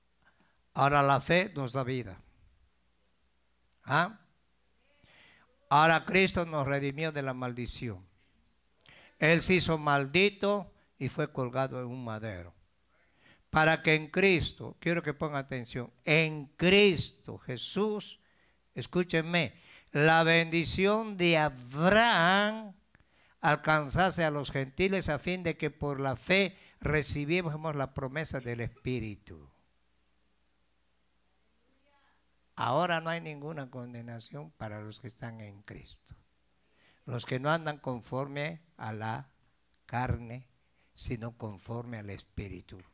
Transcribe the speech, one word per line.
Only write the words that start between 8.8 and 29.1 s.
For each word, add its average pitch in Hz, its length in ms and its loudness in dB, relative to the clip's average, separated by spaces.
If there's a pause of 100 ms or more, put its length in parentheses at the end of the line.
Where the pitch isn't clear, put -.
Él 160 240 4
se 185 120 4
hizo 165 240 2
maldito 175 920 0 (280)
y 131 100 -4
fue 147 240 -4
colgado 131 480 -4
en 123 60 -8
un 127 180 -10
madero. 107 480 -10 (960)
Para 160 340 4
que 160 120 4
en 156 140 -2
Cristo, 180 720 2
quiero 170 220 -2
que 147 120 -4
ponga 147 240 -4
atención, 123 520 -8 (140)
en 156 420 2 (100)
Cristo 180 840 2
Jesús 202 800 -6 (560)
Escúchenme, 165 800 -2 (380)
la 160 300 6
bendición 170 920 2
de 170 220 4
Abraham 185 1400 2 (640)
alcanzase 156 840 2
a 156 60 4
los 147 200 -4
gentiles 175 580 0
a 151 100 -2
fin 180 240 -4
de 165 140 -2
que 151 140 -2
por 143 280 -4
la 135 180 0
fe 190 400 2 (240)
recibimos 151 920 -2
la 135 200 -4
promesa 139 460 -6
del 120 200 -6
Espíritu. 110 880 -8 (3000)